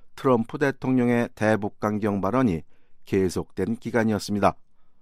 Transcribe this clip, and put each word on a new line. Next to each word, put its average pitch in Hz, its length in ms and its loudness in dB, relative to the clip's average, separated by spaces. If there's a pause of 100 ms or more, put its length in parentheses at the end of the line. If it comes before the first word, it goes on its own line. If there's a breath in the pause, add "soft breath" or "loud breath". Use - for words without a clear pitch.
(140)
트럼프 127 440 0
대통령의 127 760 0
대북 107 460 0
강경 104 400 -2
발언이 98 440 0 (420)
계속된 95 720 0
기간이었습니다. 104 800 0 (460)